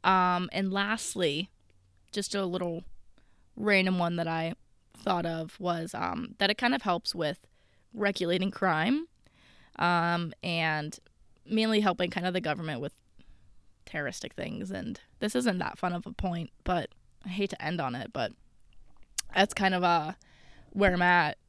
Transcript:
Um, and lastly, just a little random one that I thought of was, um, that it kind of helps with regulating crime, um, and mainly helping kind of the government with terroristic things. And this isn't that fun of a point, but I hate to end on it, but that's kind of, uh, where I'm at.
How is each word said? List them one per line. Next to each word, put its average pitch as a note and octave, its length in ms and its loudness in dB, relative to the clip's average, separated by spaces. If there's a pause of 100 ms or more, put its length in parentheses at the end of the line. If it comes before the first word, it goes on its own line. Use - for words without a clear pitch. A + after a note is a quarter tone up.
Um, F3+ 480 4
and F#3+ 220 -2
lastly, G3 760 -2 (600)
just - 220 -6
a G3 120 0
little F3 380 -4 (720)
random F#3+ 440 4
one E3+ 160 2
that E3 120 -2
I E3 260 -2 (440)
thought F3 280 0
of E3 340 -6
was, E3+ 340 -2
um, - 460 -6
that G3 100 4
it G#3 80 0
kind B3 160 2
of C4+ 80 -2
helps F3+ 320 0
with E3 320 -4 (480)
regulating F#3+ 580 0
crime, F#3+ 560 2 (720)
um, E3+ 640 2
and D#3+ 560 -2 (480)
mainly A3 360 2
helping F3+ 280 2
kind F3+ 160 -4
of F3+ 80 0
the F3+ 80 0
government D#3 400 -4
with C#3+ 120 -8 (920)
terroristic - 480 -8
things. - 380 -8
And - 280 -8 (200)
this G#3+ 160 -2
isn't A#3+ 220 2
that - 200 -6
fun F3+ 140 -2
of F3 140 -6
a F3 80 -14
point, E3+ 380 -4 (120)
but F3 260 -2 (360)
I G3 40 -10
hate G3 200 -2
to - 120 -10
end E3 200 -4
on B2+ 140 -2
it, B2+ 180 -8
but B2 180 -2 (1040)
that's G3 180 6
kind F#3+ 200 2
of, F3+ 100 2
uh, E3 300 4 (560)
where F#3+ 240 4
I'm F3+ 80 4
at. F3 360 6 (120)